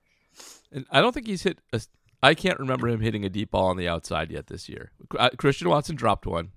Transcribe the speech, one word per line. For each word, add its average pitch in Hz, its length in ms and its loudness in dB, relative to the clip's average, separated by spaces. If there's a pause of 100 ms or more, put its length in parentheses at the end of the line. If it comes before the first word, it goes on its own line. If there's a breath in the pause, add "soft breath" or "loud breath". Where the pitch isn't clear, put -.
(720 soft breath)
And 135 180 -10
I 139 100 4
don't 233 120 4
think 240 160 -8
he's 190 140 -4
hit - 160 -2 (140)
a, 113 80 0 (440)
I 147 100 8
can't - 260 -2
remember 127 280 -2
him 117 120 0
hitting 110 240 0
a 95 40 0
deep 101 220 -4
ball 98 160 4
on 92 100 2
the 90 120 -2
outside 82 420 -4
yet 71 160 -10
this - 220 -14
year. - 240 -14 (160)
Cr-, - 100 -8
uh, 123 120 4
Christian 139 380 0
Watson 151 280 0
dropped 110 280 0
one. 87 320 -4